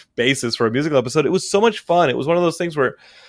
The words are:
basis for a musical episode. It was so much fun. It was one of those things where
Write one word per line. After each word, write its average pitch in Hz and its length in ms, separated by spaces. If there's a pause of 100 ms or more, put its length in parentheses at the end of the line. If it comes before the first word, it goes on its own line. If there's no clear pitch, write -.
(160)
basis 123 400
for 117 120
a 110 40
musical 147 260
episode. 131 280
It - 60
was 185 180
so 202 120
much 220 180
fun. 170 300
It 123 80
was 131 100
one 170 100
of 175 60
those 165 140
things 170 200
where 131 180 (340)